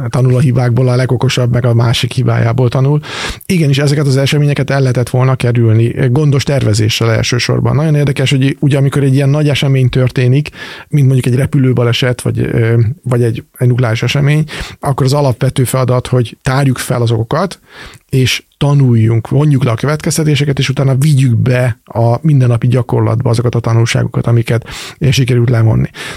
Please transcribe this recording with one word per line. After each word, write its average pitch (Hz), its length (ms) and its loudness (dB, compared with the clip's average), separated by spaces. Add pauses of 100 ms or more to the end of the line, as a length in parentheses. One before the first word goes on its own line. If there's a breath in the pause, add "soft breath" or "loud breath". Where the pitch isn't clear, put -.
tanul 127 260 0
a 123 40 2
hibákból, 123 480 2
a 123 80 0
legokosabb 123 580 0
meg 120 120 0
a 117 80 2
másik 117 400 0
hibájából 117 560 0
tanul. 139 300 0 (460 loud breath)
Igenis, 156 320 0
ezeket 143 300 0
az 131 100 2
eseményeket 143 520 0
el 139 120 0
lehetett 127 280 0
volna 127 260 2
kerülni, 117 520 2 (220)
gondos 135 340 2
tervezéssel 113 680 0
elsősorban. 120 640 0
Nagyon 151 200 0
érdekes, 139 340 0
hogy 135 300 0
ugye 147 180 2
amikor 135 260 0
egy 135 100 2
ilyen 139 160 2
nagy 147 200 2
esemény 135 400 0
történik, 127 600 0 (380 loud breath)
mint 147 200 2
mondjuk 131 180 2
egy 120 140 0
repülőbaleset, 123 800 0
vagy, 113 180 -4
ö, 117 400 0 (240)
vagy 123 200 0
egy, 113 200 -4 (140)
egy 127 100 0
nukleáris 127 240 0
esemény, 143 520 0 (360 loud breath)
akkor 143 260 -2
az 131 80 0
alapvető 135 500 0
feladat, 127 440 -2
hogy 127 340 -2
tárjuk 131 360 0
fel 120 240 -4
az 117 100 0
okokat, 139 480 -2 (500 loud breath)
és 127 340 0 (140)
tanuljunk, 120 720 2
vonjuk 139 340 2
le 123 80 0
a 113 40 0
következtetéseket, 147 840 -2
és 135 100 -2
utána 135 260 0
vigyük 135 400 2
be 123 500 0
a 117 360 0
mindennapi 127 460 2
gyakorlatba 120 640 0
azokat 117 260 0
a 120 40 0
tanulságokat, 117 680 -2
amiket, 117 380 0 (340 loud breath)
eh, 139 120 0
sikerült 120 380 2
levonni. 117 400 2 (280 loud breath)